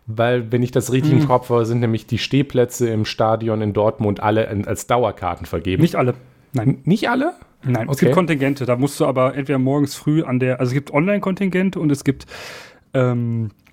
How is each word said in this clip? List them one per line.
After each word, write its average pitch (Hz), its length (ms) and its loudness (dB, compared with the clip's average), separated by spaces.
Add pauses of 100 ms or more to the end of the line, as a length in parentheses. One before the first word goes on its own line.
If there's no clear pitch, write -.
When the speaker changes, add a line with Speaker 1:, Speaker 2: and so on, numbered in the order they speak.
Speaker 1:
weil, 117 460 0
wenn 123 100 2
ich 123 80 -2
das 120 220 0
richtig 131 220 4
Speaker 2:
Mhm. 156 80 6
Speaker 1:
im 147 40 2
Kopf 123 240 2
habe, 117 160 4
sind 117 140 0
nämlich 113 260 0
die 110 120 -2
Stehplätze 123 720 0
im 107 140 0
Stadion 110 560 0
in 104 120 0
Dortmund 104 480 0
alle 110 280 2
an, 104 180 -4
als - 200 -6
Dauerkarten 98 600 -2
vergeben. 92 360 0
Speaker 2:
Nicht 170 140 2
alle, 127 180 2 (380)
nein. 120 160 0
Speaker 1:
N-, 135 160 0
nicht 208 260 2
alle? 269 220 0 (320)
Speaker 2:
Nein, 120 240 -2
es 143 80 -2
Speaker 1:
Okay. - 80 2
Speaker 2:
gibt 147 100 4
Kontingente, 143 520 0
da 123 100 2
musst 143 240 -2
du 151 60 2
aber 131 280 0
entweder 139 240 -2
morgens 135 380 0
früh 151 260 0
an 127 160 -2
der, 127 220 0
also 127 100 0
es 127 40 -2
gibt 139 180 -4
Online-Kontingente 185 880 0
und 156 100 2
es 139 140 -2
gibt, - 220 -2 (680)
ähm, 120 560 0 (220)